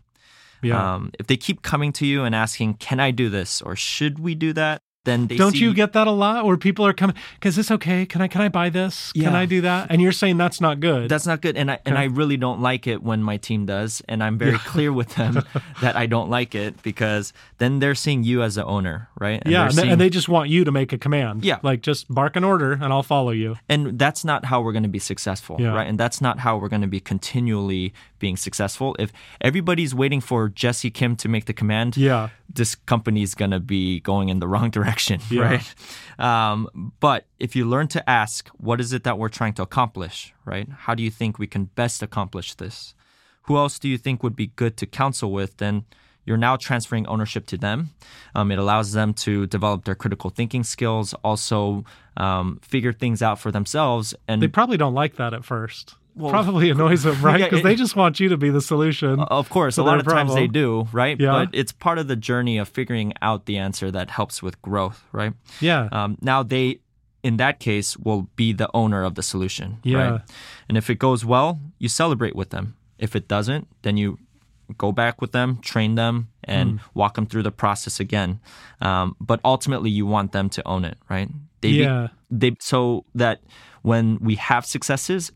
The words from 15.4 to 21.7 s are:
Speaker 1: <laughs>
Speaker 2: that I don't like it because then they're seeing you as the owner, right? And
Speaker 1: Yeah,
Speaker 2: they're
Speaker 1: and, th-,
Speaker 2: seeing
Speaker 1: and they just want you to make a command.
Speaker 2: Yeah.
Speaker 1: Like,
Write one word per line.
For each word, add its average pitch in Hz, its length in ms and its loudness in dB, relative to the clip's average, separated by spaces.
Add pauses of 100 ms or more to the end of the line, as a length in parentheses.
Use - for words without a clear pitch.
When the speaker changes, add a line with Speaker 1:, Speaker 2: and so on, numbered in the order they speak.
Speaker 1:
<laughs> - 200 -18
Speaker 2:
that 127 160 2
I 120 80 2
don't 113 240 0
like 120 260 -2
it 104 280 -6
because 107 500 -2 (240)
then 131 220 2
they're 139 160 2
seeing 135 280 0
you 120 200 2
as 107 120 -2
the 107 80 -2
owner, 95 460 -4 (100)
right? 104 240 -2
And 156 80 2
Speaker 1:
Yeah, 175 60 6
Speaker 2:
they're 170 80 4
Speaker 1:
and, 131 80 2
th-, 165 80 6
Speaker 2:
seeing 180 100 4
Speaker 1:
and 170 80 8
they 185 100 6
just 175 200 0
want 160 200 4
you 170 140 6
to 151 80 4
make 135 220 0
a 127 40 -2
command. 120 460 -2
Speaker 2:
Yeah. 185 200 0
Speaker 1:
Like, 131 180 0